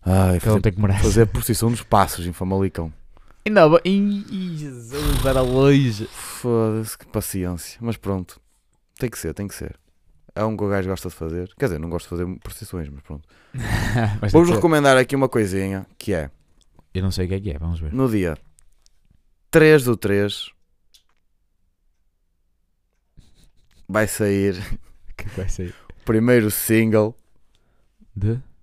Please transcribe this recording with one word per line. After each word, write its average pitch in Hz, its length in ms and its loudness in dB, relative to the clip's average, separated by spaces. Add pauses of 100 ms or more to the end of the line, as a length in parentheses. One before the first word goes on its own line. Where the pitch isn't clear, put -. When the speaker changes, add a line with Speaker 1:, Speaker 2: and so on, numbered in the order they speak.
Speaker 1:
Ai, 92 360 4
Speaker 2:
Cada 107 140 2
um - 20 4
Speaker 1:
fazer, 98 60 2
Speaker 2:
tem 107 120 2
que 95 80 -4
merece. 101 220 2
Speaker 1:
fazer 107 240 6
procissão 113 440 -2
dos 117 120 -4
passos 95 440 0
em 87 60 -8
Famalicão. 92 580 -2 (540)
Speaker 2:
Ainda 202 240 8
bem. 165 160 4
Ih, 202 460 0
ih, 180 260 -10
Jesus, 143 680 -4
era 131 160 2
longe. 127 680 2
Speaker 1:
Foda-se, 110 880 -4
que - 100 -20
paciência. 90 760 -8
Mas 117 160 -6
pronto, 95 420 -8 (600)
tem 127 100 -4
que - 80 -14
ser, - 180 -8
tem 101 120 -10
que - 80 -12
ser. - 240 -14 (560)
É 104 80 -4
um 110 140 -4
que 101 60 -4
o 101 60 -2
gajo 95 200 -2
gosta 95 200 -6
de - 60 -16
fazer. 82 420 -8
Quer 143 80 -4
dizer, 85 140 -4
não 82 100 -8
gosto 85 160 -8
de - 40 -20
fazer 87 300 -8
procissões, 85 500 -12
mas 71 140 -18
pronto. 73 240 -16 (140)
Speaker 2:
<laughs> - 120 -20 (680)
Mas 107 100 -2
tem - 0 -
Speaker 1:
Vou-vos 170 180 8
Speaker 2:
que 170 40 4
ser. - 20 4
Speaker 1:
recomendar 143 420 4
aqui 127 180 2
uma 135 140 2
coisinha, 95 560 -2 (140)
que 104 140 -4
é 76 180 -4 (640)
Speaker 2:
Eu 92 100 -4
não 95 80 0
sei 92 140 -4
o 87 40 -6
que 95 60 -2
é 98 40 -4
que 95 120 -8
é, 71 80 -8
vamos 82 200 -4
ver. 78 140 -8
Speaker 1:
no 131 160 0
dia 90 260 -2 (1160)
três 156 320 6
do 123 140 0
três 101 520 -2 (3500)
vai 110 200 0
sair 98 480 0
Speaker 2:
<laughs> - 560 -10
O - 40 -14
que - 100 -12
é 107 40 -6
que - 80 -10
vai 92 120 -4
sair? 90 260 -6 (140)
Speaker 1:
o - 160 -18
primeiro 113 440 4
single 110 680 2 (1000)
Speaker 2:
De? 104 240 -2 (240)